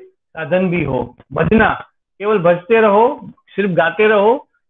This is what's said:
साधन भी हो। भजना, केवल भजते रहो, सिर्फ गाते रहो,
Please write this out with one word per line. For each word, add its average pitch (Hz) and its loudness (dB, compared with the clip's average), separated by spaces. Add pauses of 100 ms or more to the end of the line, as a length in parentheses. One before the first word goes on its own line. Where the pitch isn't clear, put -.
(120)
साधन 170 -4
भी 170 -2
हो। 127 -6 (160)
भजना, 160 2 (460)
केवल 208 -2
भजते 175 2
रहो, 220 0 (240)
सिर्फ 196 -2
गाते 165 0
रहो, 220 2 (220)